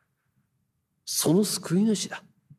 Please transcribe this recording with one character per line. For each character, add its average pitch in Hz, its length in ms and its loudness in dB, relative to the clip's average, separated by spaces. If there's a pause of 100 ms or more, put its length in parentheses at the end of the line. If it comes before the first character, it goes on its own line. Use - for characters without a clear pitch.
(1120)
そ - 220 0
の 196 100 4
救 - 380 -2
い 208 40 2
主 220 260 0
だ、 - 120 -14 (360)